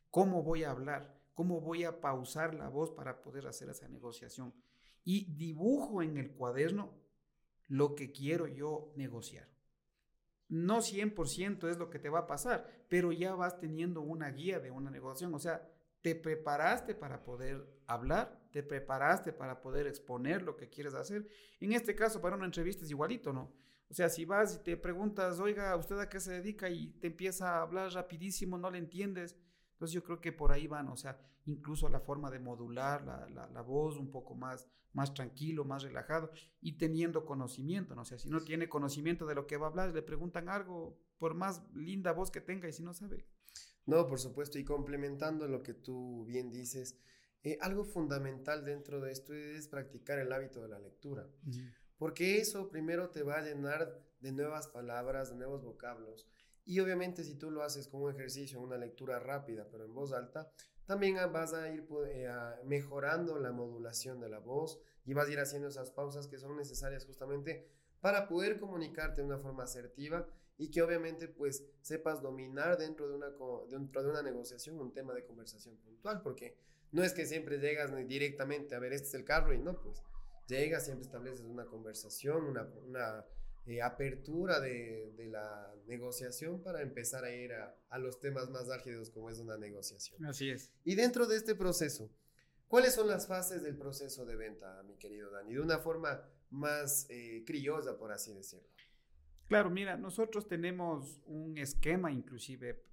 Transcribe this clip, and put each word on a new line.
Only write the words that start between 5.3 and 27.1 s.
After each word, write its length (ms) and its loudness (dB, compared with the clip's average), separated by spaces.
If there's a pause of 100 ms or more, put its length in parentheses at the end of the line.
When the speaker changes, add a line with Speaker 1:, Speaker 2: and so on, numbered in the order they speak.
Speaker 1:
dibujo 640 2
en 140 0
el 160 -2
cuaderno 600 0 (760)
lo 260 4
que 180 -8
quiero 340 0
yo 500 -4
negociar. 520 -8 (1000)
No 340 6
cien 320 2
por 140 2
ciento 400 0
es 100 2
lo 100 -4
que 100 -6
te 120 -4
va 100 4
a 60 0
pasar, 400 0 (220)
pero 220 6
ya 240 2
vas 240 0
teniendo 440 -2
una 280 -2
guía 300 -2
de 100 -6
una 200 -6
negociación. 440 -4
O 40 -2
sea, 280 -2 (360)
te 120 4
preparaste 800 2
para 300 -8
poder 420 -4 (200)
hablar, 540 2 (100)
te 120 -2
preparaste 680 4
para 280 -8
poder 260 2
exponer 560 0
lo 140 -4
que 120 -12
quieres 260 -6
hacer. 320 -4 (320)
En 140 2
este 220 4
caso, 260 4
para 160 2
una 80 -2
entrevista 400 0
es 60 -6
igualito, 420 0
¿no? 200 -4 (360)
O 60 -12
sea, 140 6
si 160 0
vas 320 4
y 60 -12
te 140 0
preguntas, 640 0
"Oiga, 360 2
¿usted 220 -2
a 100 -2
qué 120 -6
se 120 -4
dedica?", 360 -2
y 320 -4
te 80 0
empieza 480 0